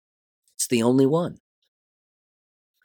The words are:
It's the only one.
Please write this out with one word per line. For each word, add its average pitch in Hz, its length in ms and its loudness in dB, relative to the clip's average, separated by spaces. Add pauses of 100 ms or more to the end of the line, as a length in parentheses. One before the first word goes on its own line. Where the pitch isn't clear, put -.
(560)
It's - 100 -6
the 120 160 0
only 127 240 2
one. 156 320 -2 (1500)